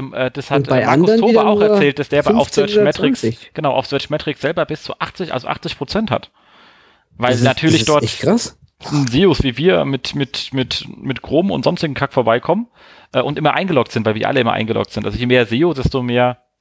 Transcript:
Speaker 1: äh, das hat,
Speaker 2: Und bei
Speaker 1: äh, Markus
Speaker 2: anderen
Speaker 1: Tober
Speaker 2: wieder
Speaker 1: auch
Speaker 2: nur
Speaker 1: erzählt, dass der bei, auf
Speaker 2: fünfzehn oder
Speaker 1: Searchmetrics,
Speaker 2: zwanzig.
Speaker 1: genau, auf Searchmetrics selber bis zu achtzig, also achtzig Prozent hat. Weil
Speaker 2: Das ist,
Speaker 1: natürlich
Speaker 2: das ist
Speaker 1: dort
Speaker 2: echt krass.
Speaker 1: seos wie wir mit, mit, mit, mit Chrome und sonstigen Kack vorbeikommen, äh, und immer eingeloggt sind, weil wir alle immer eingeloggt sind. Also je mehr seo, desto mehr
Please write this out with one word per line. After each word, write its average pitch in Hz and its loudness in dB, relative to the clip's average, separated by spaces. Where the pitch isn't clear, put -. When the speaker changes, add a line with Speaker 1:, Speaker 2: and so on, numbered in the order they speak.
Speaker 1:
äh, 127 -2
das - -10
hat, 143 2
Speaker 2:
Und 127 -4
bei 131 2
Speaker 1:
äh, - 0
Markus - 2
Speaker 2:
anderen 185 4
Speaker 1:
Tober 226 2
Speaker 2:
wieder 220 4
Speaker 1:
auch 208 2
Speaker 2:
nur 208 4
Speaker 1:
erzählt, 147 2
dass 143 -4
der 143 2
bei, - 2
auf 214 2
Speaker 2:
fünfzehn - 0
oder 208 -2
Speaker 1:
Searchmetrics, 214 2
Speaker 2:
zwanzig. - -6
Speaker 1:
genau, 151 -2
auf 127 0
Searchmetrics - -6
selber 160 -2
bis - -10
zu - -12
achtzig, - -8
also - -6
achtzig - -8
Prozent 208 -4
hat. - -4
Weil 120 0
Speaker 2:
Das 123 0
ist, 120 2
Speaker 1:
natürlich 156 2
Speaker 2:
das 156 2
ist 113 -4
Speaker 1:
dort 147 4
Speaker 2:
echt - -6
krass. 196 0
Speaker 1:
seos 156 4
wie 123 0
wir 170 2
mit, 139 -6
mit, - -6
mit, 131 -4
mit 131 -8
Chrome 175 0
und 143 -2
sonstigen 160 0
Kack 139 -4
vorbeikommen, 127 0
äh, - 0
und 147 -2
immer 147 0
eingeloggt 156 0
sind, 113 -2
weil 110 0
wir 110 -2
alle 135 0
immer 117 0
eingeloggt 107 -2
sind. 107 -6
Also 104 -4
je 123 -4
mehr 123 4
seo, 135 0
desto 131 -2
mehr 123 0